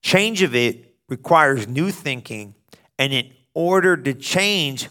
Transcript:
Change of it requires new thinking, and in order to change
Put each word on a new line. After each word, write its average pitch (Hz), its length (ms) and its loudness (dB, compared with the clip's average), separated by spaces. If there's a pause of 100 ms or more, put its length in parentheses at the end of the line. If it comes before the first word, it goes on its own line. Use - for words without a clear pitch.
Change 202 400 0
of 131 140 0
it - 400 -2 (120)
requires 135 600 2
new 147 220 -2
thinking, 113 640 -10 (440)
and 135 140 0
in 127 180 -4 (240)
order 180 420 2
to 135 160 -4
change 170 800 -2